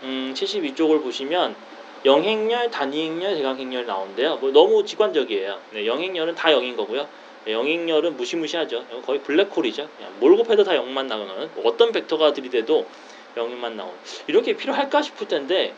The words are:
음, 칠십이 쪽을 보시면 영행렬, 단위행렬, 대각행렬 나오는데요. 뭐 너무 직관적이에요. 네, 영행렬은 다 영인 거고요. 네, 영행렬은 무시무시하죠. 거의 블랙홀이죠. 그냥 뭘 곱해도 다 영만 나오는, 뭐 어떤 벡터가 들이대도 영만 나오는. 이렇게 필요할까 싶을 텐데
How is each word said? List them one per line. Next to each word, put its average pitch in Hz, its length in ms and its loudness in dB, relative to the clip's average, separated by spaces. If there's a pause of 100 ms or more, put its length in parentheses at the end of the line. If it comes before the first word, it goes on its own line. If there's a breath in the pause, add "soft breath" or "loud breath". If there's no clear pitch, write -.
음, 131 320 -6
칠십이 175 400 -4
쪽을 156 260 4
보시면 135 540 -2 (500)
영행렬, 214 680 4
단위행렬, 160 640 -4
대각행렬 131 500 -4
나오는데요. 107 520 -2
뭐 135 140 0
너무 202 340 8
직관적이에요. 120 760 0 (120)
네, 107 140 -6
영행렬은 165 500 -2
다 160 160 2
영인 123 260 2
거고요. 113 300 -4 (380 loud breath)
네, 110 80 -4
영행렬은 156 640 0
무시무시하죠. 143 680 -4 (200)
거의 139 160 -2
블랙홀이죠. 151 760 0
그냥 95 220 -16
뭘 160 180 8
곱해도 226 260 4
다 175 120 2
영만 131 320 -2
나오는, 110 480 -6
뭐 107 120 0
어떤 233 240 4
벡터가 160 420 2
들이대도 127 520 0 (500 loud breath)
영만 120 400 -6
나오는. 92 200 -10 (320 loud breath)
이렇게 208 280 2
필요할까 277 460 0
싶을 220 260 -8
텐데 156 500 0